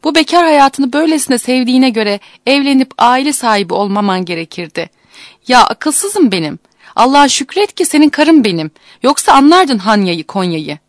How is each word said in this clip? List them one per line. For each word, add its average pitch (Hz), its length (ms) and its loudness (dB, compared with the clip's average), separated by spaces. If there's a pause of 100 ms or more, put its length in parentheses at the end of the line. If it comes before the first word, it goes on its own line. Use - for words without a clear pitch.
Bu 294 120 -4
bekar 330 300 2
hayatını 277 480 0
böylesine 294 440 0
sevdiğine 254 520 0
göre 208 300 -4 (260)
evlenip 269 520 0
aile 262 360 2
sahibi 202 400 -2
olmaman 196 520 -2
gerekirdi." 165 640 -10 (580)
"Ya 247 180 4
akılsızım 311 680 -2
benim. 160 280 -6 (360)
Allah'a 269 340 2
şükret - 460 -4
ki 359 100 -2
senin 302 240 2
karın 302 340 2
benim. 165 280 -4 (320)
Yoksa - 300 0
anlardın 285 440 4
Hanya'yı, 185 460 -2
Konya'yı." 160 540 -6 (120)